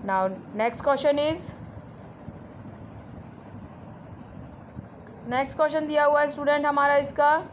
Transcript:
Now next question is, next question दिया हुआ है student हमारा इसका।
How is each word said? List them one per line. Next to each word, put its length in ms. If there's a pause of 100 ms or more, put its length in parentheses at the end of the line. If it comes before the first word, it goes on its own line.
Now 140 (360)
next 300
question 340
is, 280 (3750)
next 280
question 300
दिया 180
हुआ 160
है 60
student 380
हमारा 320
इसका। 340 (220)